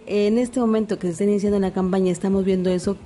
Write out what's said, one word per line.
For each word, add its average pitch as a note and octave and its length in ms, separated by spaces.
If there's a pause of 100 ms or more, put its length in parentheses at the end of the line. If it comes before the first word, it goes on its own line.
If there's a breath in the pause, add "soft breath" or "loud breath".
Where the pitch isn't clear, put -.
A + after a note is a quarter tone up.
en G#3 300
este B3 240
momento A3 380
que F3+ 80
se E3+ 60
está F3+ 120
iniciando G3+ 340
la F#3+ 120
campaña F#3 420
estamos G3 320
viendo F#3 240
eso, F#3 380